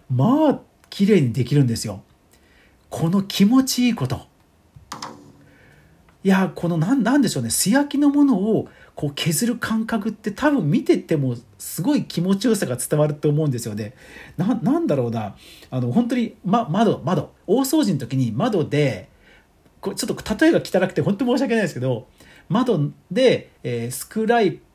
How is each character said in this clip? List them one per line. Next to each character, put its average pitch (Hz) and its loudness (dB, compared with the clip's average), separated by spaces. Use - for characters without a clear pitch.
ま 233 4
あ、 254 -2
綺 - 0
麗 196 6
に 123 2
で 117 -2
き - -2
る 143 6
ん 127 4
で 113 0
す - -8
よ。 101 -10
こ 165 -2
の 196 2
気 - 2
持 254 6
ち 247 -2
い - 2
い - -2
こ 131 -4
と。 92 -6
い 190 2
や、 190 2
こ - -4
の、 170 0
な 185 0
ん、 269 2
な 269 2
ん 277 4
で 196 2
し - -4
ょ 139 -2
う - -4
ね。 113 -6
素 - -2
焼 285 2
き 269 -2
の 294 4
も 285 4
の 254 4
を、 196 0
こ 147 -6
う、 143 -6
削 170 -2
る 240 -2
感 220 -4
覚 220 -4
っ 214 -4
て - -8
多 277 0
分 196 0
見 262 0
て - 4
て 175 -2
も 127 -2
す - -10
ご 277 2
い 165 -2
気 - -6
持 190 0
ち 196 -4
よ 226 2
さ 185 -4
が 123 -4
伝 - -2
わ 151 4
る 147 -4
と 151 -2
思 151 2
う 151 0
ん - 0
で 120 -4
す 113 -8
よ 104 -8
ね。 104 -8
な-、 196 0
な 277 0
ん 339 -2
だ 165 2
ろ 120 0
う - -4
な。 110 -6
あ 127 -4
の、 123 -2
本 240 2
当 262 -2
に、 233 -4
ま、 226 0
窓、 202 0
窓。 156 -4
大 233 2
掃 277 0
除 202 0
の 127 -2
時 113 -6
に 123 0
窓 180 0
で、 127 -2
こ 196 -6
う、 196 -10
ち 262 -4
ょ - -4
っ - -6
と - -2
例 - 8
え 330 6
が - 4
汚 180 0
く - -10
て - 0
本 202 0
当 262 -2
申 240 2
し 233 0
訳 226 0
な 220 2
い - 0
で 160 -2
す 143 -8
け 123 -8
ど、 123 -4
窓 190 0
で、 220 2
え 120 -6
ー、 - -8
ス - -12
ク 220 -4
ラ 233 2
イ 185 2